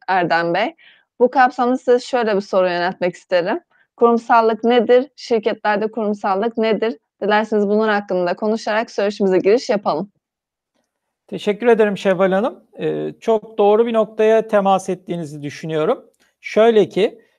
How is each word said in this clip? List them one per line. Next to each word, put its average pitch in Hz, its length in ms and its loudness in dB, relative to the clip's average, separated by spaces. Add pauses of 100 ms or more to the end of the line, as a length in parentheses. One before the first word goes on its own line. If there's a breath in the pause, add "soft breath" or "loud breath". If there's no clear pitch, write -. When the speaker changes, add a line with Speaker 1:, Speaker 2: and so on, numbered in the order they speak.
Speaker 1:
Erdem 170 460 0
Bey. 233 200 -2 (460 soft breath)
Bu 247 100 2
kapsamda 254 460 2
size 247 240 2
şöyle 226 360 -2
bir 196 40 0
soru 190 260 0
yöneltmek 180 480 -2
isterim. 185 460 -2 (360)
Kurumsallık 233 680 2
nedir? 247 420 4 (100)
Şirketlerde 214 760 -2
kurumsallık 208 680 -4
nedir? 220 400 -2 (240)
Dilerseniz 208 460 0
bunlar 214 220 0
hakkında 185 460 -2
konuşarak 220 540 -4
söyleşimize 202 480 0
giriş 220 320 2
yapalım. 196 420 -4 (1120)
Speaker 2:
Teşekkür 208 400 -6
ederim 208 320 2
Şevval 190 340 0
Hanım. 233 320 -2 (160)
Ee, 156 400 -4
çok 220 380 -2
doğru 208 280 4
bir 240 60 -4
noktaya 220 560 2
temas 196 400 0
ettiğinizi 170 540 -8
düşünüyorum. 160 600 -4 (360)
Şöyle 214 480 4
ki, - 340 -4 (160 soft breath)